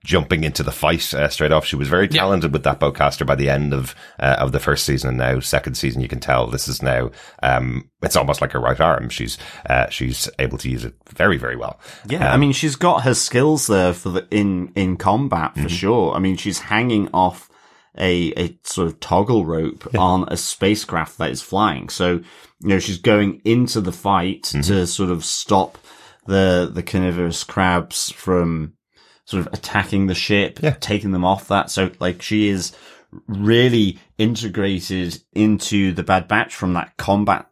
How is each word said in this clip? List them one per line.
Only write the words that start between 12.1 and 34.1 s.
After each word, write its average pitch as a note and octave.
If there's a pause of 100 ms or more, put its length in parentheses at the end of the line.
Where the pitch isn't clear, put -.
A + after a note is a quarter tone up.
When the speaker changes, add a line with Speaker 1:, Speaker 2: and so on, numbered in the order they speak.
Speaker 3:
I -
Speaker 1:
Um, C3+
Speaker 3:
mean, C#3+
she's C#3
got F3
her B2
skills C#3+
there F#2
for F2
the, F2+
in, G2
in F#2
combat, G2
for C#2+
Speaker 1:
Mm-hmm. E2
Speaker 3:
sure. F#2+
I D#2+
mean, F#2+
she's G2
hanging A2
off F2+ (480)
a, F2+
a F2
sort F2
of D#2+
toggle G2+
rope D#2+
Speaker 1:
Yeah. G#2+
Speaker 3:
on F#2
a F2
spacecraft -
that D2+
is C2
flying. F#2
So, F2+ (400)
you -
know, F#2+
she's F2+
going G#2
into A#2
the F2+
fight F#2+
Speaker 1:
Mm-hmm. C#2+
Speaker 3:
to F2+
sort F#2
of E2+
stop - (500)
the, F#2
the E2+
carnivorous F2
crabs F2+
from E2+ (520)
sort F2+
of -
attacking G2
the F2+
ship, -
Speaker 1:
Yeah. D3
Speaker 3:
taking G#2
them F2+
off G2
that. G2
So, F#2
like, F2+
she G#2+
is F#2+ (560)
really A2 (180)